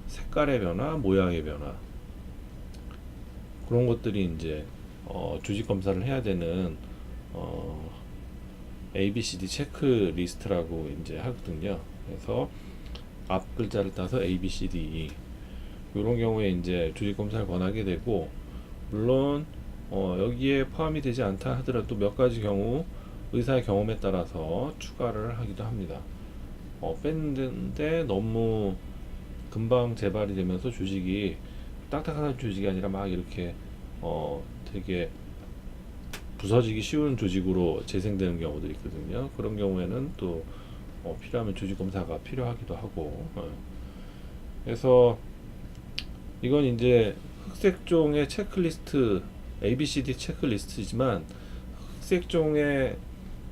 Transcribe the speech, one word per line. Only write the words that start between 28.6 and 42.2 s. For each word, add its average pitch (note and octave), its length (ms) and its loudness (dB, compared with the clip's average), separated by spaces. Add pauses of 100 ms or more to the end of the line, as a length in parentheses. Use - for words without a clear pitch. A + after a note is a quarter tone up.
금방 A#2 460 4
재발이 G2+ 400 2
되면서 F#2 360 2
조직이 F#2+ 640 0 (520)
딱딱한 D3 480 0
조직이 G2+ 300 0
아니라 F#2+ 220 2
막 F#2+ 180 0
이렇게, F2+ 460 -2 (480)
어, D2+ 420 -2 (280)
되게 F2+ 380 -2 (1300)
부서지기 A2 420 4
쉬운 D3 340 2
조직으로 F2+ 680 4
재생되는 F#2 540 0
경우도 D#2 320 -4
있거든요. A#2 680 -4
그런 G#2+ 180 -2
경우에는 G2+ 640 0
또, E2 260 -2 (600)
어, E2+ 180 -6
필요하면 A2 340 -2
조직 F#2+ 220 -4
검사가 F#2 420 -2
필요하기도 A#2+ 560 -4